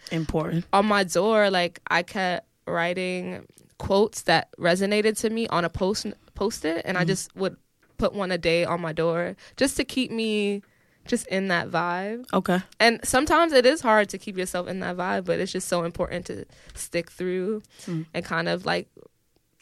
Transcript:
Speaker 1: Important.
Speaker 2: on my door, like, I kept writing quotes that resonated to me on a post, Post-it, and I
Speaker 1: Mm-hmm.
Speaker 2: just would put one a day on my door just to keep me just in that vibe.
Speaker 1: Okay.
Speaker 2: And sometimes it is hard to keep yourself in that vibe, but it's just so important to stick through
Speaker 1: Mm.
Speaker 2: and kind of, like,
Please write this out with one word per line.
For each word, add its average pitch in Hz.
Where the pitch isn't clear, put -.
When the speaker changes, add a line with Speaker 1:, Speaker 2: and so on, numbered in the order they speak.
Speaker 1:
Important. 160
Speaker 2:
on 202
my 202
door, 202
like, 175
I 170
kept 185
writing 180
quotes -
that 165
resonated 202
to 220
me 226
on 170
a 165
post, 202
Post-it, 233
and 185
I 180
Speaker 1:
Mm-hmm. 170
Speaker 2:
just -
would 185
put -
one 190
a 175
day 170
on 175
my 165
door 170
just 269
to 285
keep -
me 208
just -
in 190
that 175
vibe. 180
Speaker 1:
Okay. 185
Speaker 2:
And 226
sometimes 311
it 247
is 302
hard 214
to 196
keep 190
yourself 180
in 190
that 180
vibe, 185
but 170
it's 190
just 185
so 175
important 175
to -
stick -
through 185
Speaker 1:
Mm. 160
Speaker 2:
and 170
kind 170
of, 180
like, 175